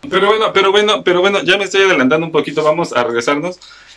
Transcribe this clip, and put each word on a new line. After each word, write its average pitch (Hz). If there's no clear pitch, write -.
Pero 190
bueno, 214
pero 196
bueno, 208
pero 180
bueno, 196
ya 185
me 202
estoy 196
adelantando 160
un 156
poquito, 151
vamos 160
a 120
regresarnos 143